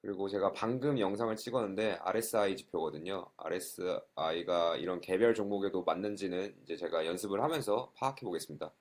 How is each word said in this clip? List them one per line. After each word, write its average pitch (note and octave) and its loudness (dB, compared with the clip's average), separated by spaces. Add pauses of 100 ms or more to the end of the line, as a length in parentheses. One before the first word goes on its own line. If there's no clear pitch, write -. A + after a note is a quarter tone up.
그리고 G2 -4
제가 G2 2
방금 B2+ 0
영상을 G#2 0
찍었는데 G#2+ 0
알에스아이 G2 2
지표거든요. E2 -4 (120)
알에스아이가 E2+ 0
이런 F2 -2
개별 G#2+ 4
종목에도 G2 0
맞는지는 G2 -2
이제 E2+ -6
제가 E2 0
연습을 G2 0
하면서 B2+ 0
파악해 C3+ -2
보겠습니다. D#2+ -6